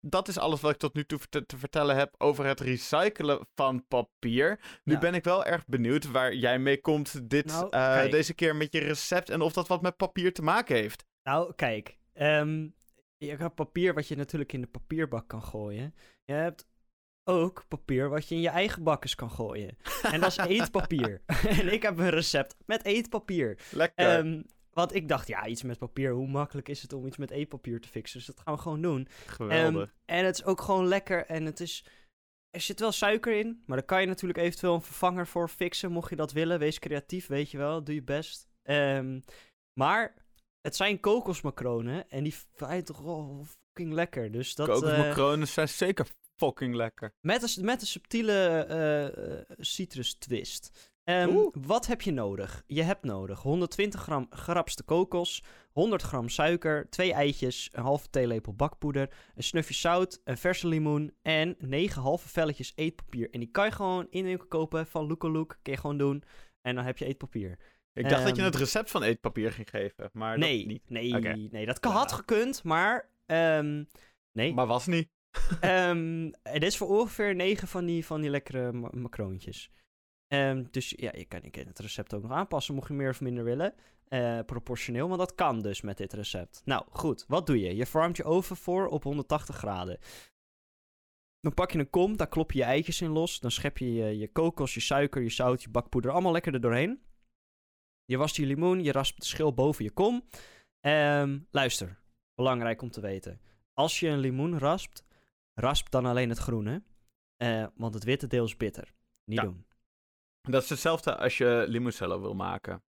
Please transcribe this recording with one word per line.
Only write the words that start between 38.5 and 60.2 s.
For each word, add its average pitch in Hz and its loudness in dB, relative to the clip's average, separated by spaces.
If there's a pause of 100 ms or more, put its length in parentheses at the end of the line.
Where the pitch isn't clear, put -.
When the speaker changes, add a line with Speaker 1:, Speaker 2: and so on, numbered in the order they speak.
Speaker 2:
Ehm, 139 0 (580)
maar 190 2 (460)
het - -6
zijn 196 2
kokosmacronen 147 0
en 135 -4
die 151 -2 (220)
zijn 160 -4
toch 151 -14
wel 147 -10
fucking 160 -10
lekker, 151 -2
dus 123 -6
dat, 147 -2
eh, 107 4
Speaker 1:
Kokosmacronen 147 4
zijn 156 0
zeker 185 0 (300)
fucking 127 0
lekker. 113 -4
Speaker 2:
Met 220 2
een 233 -2
s-, - -2
met 226 0
een 208 -8
subtiele, 220 0 (360)
eh, 151 -2
eh, - -14 (140)
citrus - -6
twist. - -8 (160)
Ehm, 180 4
Speaker 1:
Oeh. 415 6 (120)
Speaker 2:
wat 226 2
heb 240 -2
je 196 -2
nodig? 98 -4
Je 147 0
hebt 185 0
nodig 95 -6
honderdtwintig 180 0
gram 139 -2
gerapste - -2
kokos, 175 0 (280)
honderd 196 2
gram 120 -4
suiker, 156 0
twee 180 2
eitjes, 143 0
een 120 -6
halve 139 0
theelepel 117 0
bakpoeder, 139 -2 (240)
een - -10
snufje 160 -2
zout, 180 2